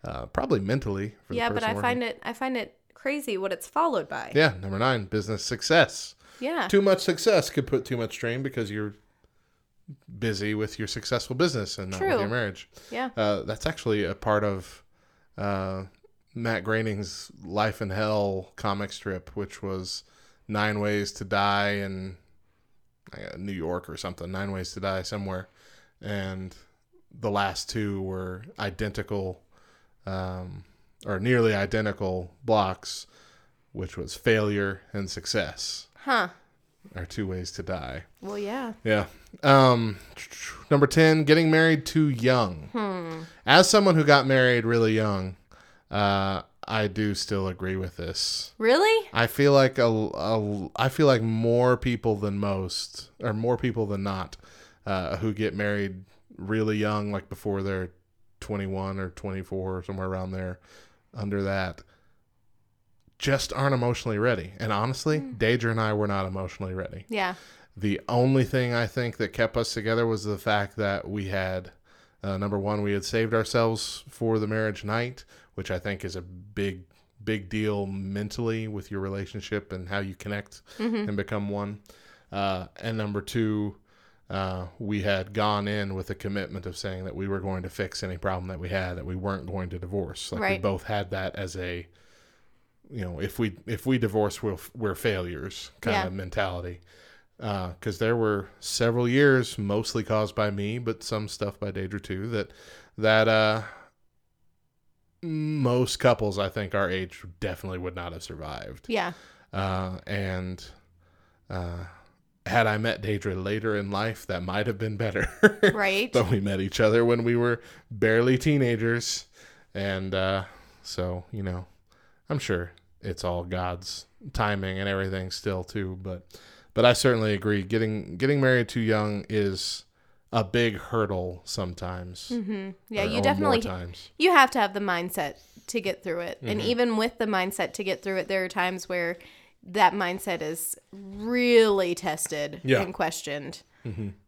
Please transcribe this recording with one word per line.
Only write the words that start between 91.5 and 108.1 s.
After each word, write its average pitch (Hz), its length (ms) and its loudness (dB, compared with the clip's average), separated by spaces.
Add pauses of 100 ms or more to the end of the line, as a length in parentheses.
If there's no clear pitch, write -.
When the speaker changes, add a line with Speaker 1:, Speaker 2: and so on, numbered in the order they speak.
Speaker 1:
a, 87 300 -6 (1040)
you 117 140 -10
know, 87 160 -8
if 98 180 -6
we, 107 180 0 (100)
if 110 200 -6
we 131 120 4
divorce, 104 440 0
we'll, 98 180 -2 (160)
we're 104 180 -2
failures 90 760 -4 (100)
kind 104 160 0
Speaker 2:
Yeah. 95 100 -2
Speaker 1:
of 92 60 -6
mentality. 90 680 -4 (600)
Uh, 95 400 -4
'cause 98 180 -4
there 117 180 2
were 104 340 0 (100)
several 120 480 2
years, 131 500 6
mostly 104 460 0
caused 107 300 0
by 104 160 0
me, 101 280 -4
but 113 240 -4
some 107 240 -4
stuff - 320 -6
by 101 140 -6
Deidre 95 300 -6
too, 98 260 -6
that, 110 240 -4 (460)
that, 110 300 6
uh, 110 340 4 (1600)
most 151 760 2
couples, 107 400 4
I 98 120 0
think, 104 240 -4
our 98 160 2
age 92 340 -6 (160)
definitely 92 380 -4
would 90 180 -6
not 87 160 -8